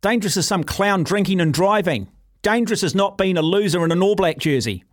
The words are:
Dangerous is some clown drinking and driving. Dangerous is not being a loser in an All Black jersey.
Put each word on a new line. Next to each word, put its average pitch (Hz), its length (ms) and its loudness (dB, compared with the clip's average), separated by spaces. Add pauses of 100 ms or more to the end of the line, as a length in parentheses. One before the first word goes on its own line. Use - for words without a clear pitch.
Dangerous 202 340 0
is 180 100 0
some 175 200 -2
clown 196 380 0
drinking 190 360 0
and 160 140 2
driving. 175 560 0 (320)
Dangerous 226 420 0
is 170 100 -2
not 196 240 0
being 190 200 0
a 160 40 0
loser 175 440 2
in 165 80 2
an 180 100 2
All 202 120 2
Black 180 220 0
jersey. 120 560 -2